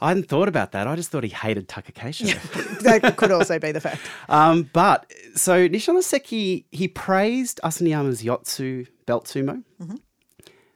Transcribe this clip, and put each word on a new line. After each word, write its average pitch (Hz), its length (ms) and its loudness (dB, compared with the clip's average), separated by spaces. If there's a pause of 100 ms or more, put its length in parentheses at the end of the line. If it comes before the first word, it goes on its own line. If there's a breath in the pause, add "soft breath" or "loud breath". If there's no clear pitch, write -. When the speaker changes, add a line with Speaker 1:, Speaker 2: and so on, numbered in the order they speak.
Speaker 1:
I 143 60 0
hadn't 185 220 0
thought 170 180 2
about 139 240 -2
that. 101 160 -4
I 151 80 -4
just 165 160 -8
thought 135 120 -4
he 104 60 -6
hated 101 380 -6
Takakasho. - 600 -12
Speaker 2:
Yeah, 214 720 0
<laughs> - 0 -
that - 180 2
could 214 140 2
also 165 280 0
be 151 140 -4
the 156 80 -6
fact. 156 180 -6 (300 loud breath)
Speaker 1:
Um, 160 420 6
but, 175 400 4 (240)
so 180 320 4
Nishinoseki, 220 1040 -2
he 175 160 -2
praised 220 760 -2
Asanoyama's 151 600 -2
Yotsu 127 640 -6 (180)
belt 120 200 -2
sumo, 139 360 -6 (200)
Speaker 2:
Mm-hmm. 175 140 -12 (800 soft breath)